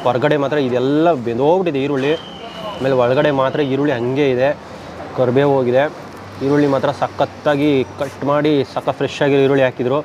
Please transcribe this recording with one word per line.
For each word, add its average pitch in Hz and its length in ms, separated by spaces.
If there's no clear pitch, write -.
ಹೊರಗಡೆ 147 340
ಮಾತ್ರ 139 200
ಇದೆಲ್ಲ 143 560
ಬೆಂದೋಗ್ಬಿಟ್ಟಿದೆ 139 720
ಈರುಳ್ಳಿ. 143 300
ಆಮೇಲೆ - 800
ಒಳಗಡೆ 131 360
ಮಾತ್ರ 135 280
ಈರುಳ್ಳಿ 143 340
ಹಂಗೆ 131 380
ಇದೆ, 131 260
ಕರಿಬೇವು 135 400
ಹೋಗಿದೆ. 127 260
ಈರುಳ್ಳಿ 147 220
ಮಾತ್ರ 139 240
ಸಖತ್ತಾಗಿ 143 960
ಕಟ್ 139 240
ಮಾಡಿ, 147 400
ಸಖತ್ 135 240
ಫ್ರೆಶ್ 139 240
ಆಗಿರೋ 139 200
ಈರುಳ್ಳಿ 135 220
ಹಾಕಿದ್ರು. 127 420